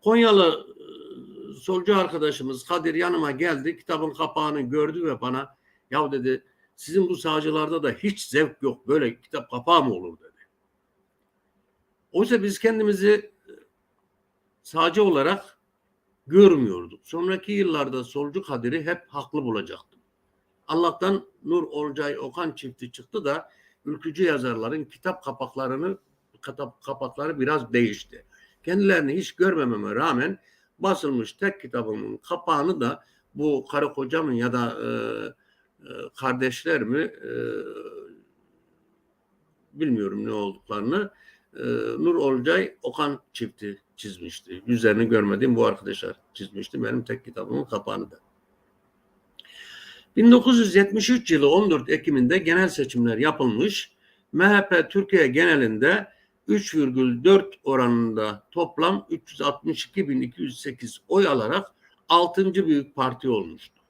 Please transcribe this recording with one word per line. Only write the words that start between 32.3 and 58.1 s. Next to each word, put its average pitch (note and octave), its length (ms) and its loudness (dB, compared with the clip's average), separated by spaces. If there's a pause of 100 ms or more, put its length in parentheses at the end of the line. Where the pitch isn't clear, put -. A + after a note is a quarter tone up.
da A#2+ 220 -4 (320)
bu C#3+ 360 -2
karı C#3+ 220 -2
kocamın C#3 400 -4
ya A#2+ 200 -2
da, A#2 280 -2
e, A#2 60 -6 (1000)
e, - 40 -20 (240)
kardeşler C3 680 -2
mi, B2 160 -2
e, - 320 -8 (2500)
bilmiyorum G#2+ 520 -2
ne A2 60 -6
olduklarını, G#2+ 800 -4 (460)
e, - 60 -10 (340)
Nur E3+ 180 0
Olcay D3 640 0
Okan C#3+ 380 -4 (140)
çifti G#2 480 -12 (140)
çizmişti. F2+ 720 -16
Yüzlerini A2+ 420 4
görmediğim A2 460 2
bu A2 100 2
arkadaşlar G2 500 -6 (180)
çizmişti G2+ 500 -10
benim A#2+ 200 -4
tek - 220 -10
kitabımın A2 380 -8
kapağını G2+ 480 -8
da. - 80 -20 (2000)
Bin A#3 160 10
dokuz B3 280 8
yüz G3 160 2
yetmiş G3+ 340 4
üç B3 220 2
yılı C#3+ 180 6
on F#3+ 220 6
dört C3+ 180 0
Ekim'inde D#3 480 2
genel F3 320 2
seçimler A#2+ 480 0
yapılmış. D3 760 0 (420)
M E3+ 120 4
H G3+ 240 4
P E3 200 2
Türkiye G3 380 4
genelinde D3 800 2 (400)
üç G3+ 280 0
virgül B2+ 480 0
dört F#3+ 400 6
oranında A#2 880 0